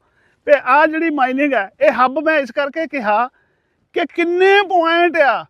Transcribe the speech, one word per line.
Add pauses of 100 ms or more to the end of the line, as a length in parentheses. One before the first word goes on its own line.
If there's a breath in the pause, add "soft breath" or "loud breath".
(480)
ਵੀ (120)
ਆਹ
ਜਿਹੜੀ
ਮਾਈਨਿੰਗ
ਹੈ, (120)
ਇਹ
ਹੱਬ
ਮੈਂ
ਇਸ
ਕਰਕੇ
ਕਿਹਾ (680)
ਕਿ (140)
ਕਿੰਨੇ
ਪੁਆਇੰਟ
ਆ।